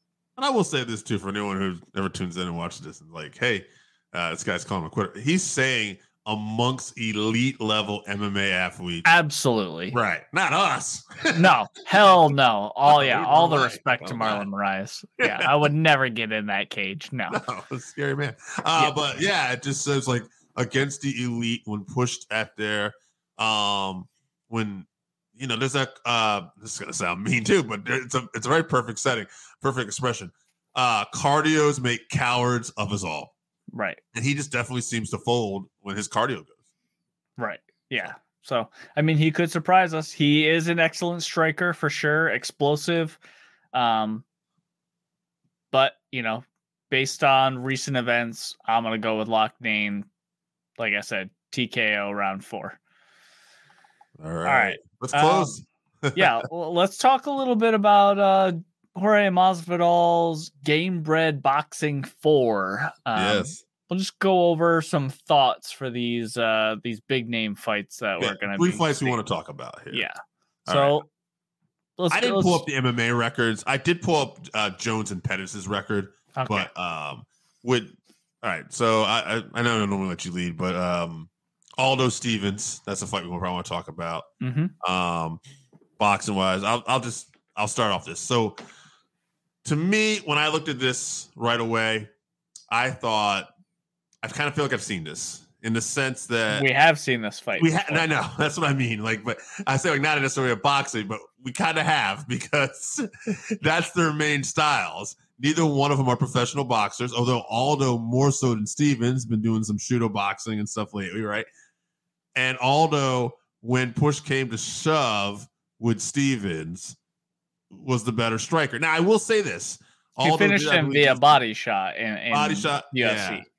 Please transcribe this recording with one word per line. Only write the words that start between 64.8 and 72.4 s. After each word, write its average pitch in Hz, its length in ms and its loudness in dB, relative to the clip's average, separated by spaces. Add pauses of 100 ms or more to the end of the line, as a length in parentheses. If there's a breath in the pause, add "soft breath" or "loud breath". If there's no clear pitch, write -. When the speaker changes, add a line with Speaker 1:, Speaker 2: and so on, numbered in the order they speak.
Speaker 2:
some 147 280 -2
thoughts - 640 2
for 131 180 -8
these, 120 460 -4
uh, 110 480 2
these 113 160 -6
big 123 280 -2
name 110 280 -4
fights 104 400 -4
that 98 260 -4
Speaker 1:
Yeah, - 60 0
Speaker 2:
we're 98 80 -4
gonna 101 200 -6
Speaker 1:
three 180 140 2
Speaker 2:
be 104 60 -4
Speaker 1:
fights 151 240 0
we 139 60 -2
Speaker 2:
seeing. 127 40 0
Speaker 1:
wanna 113 140 -2
talk - 240 -6
about - 340 -14
here. - 120 -14
Speaker 2:
Yeah. 107 180 -6 (560)
Speaker 1:
All - 60 0
Speaker 2:
So 143 260 4
Speaker 1:
right. - 80 -18 (920)
Speaker 2:
let's 170 160 0
Speaker 1:
I 202 60 2
didn't 240 160 2
Speaker 2:
let's 196 100 4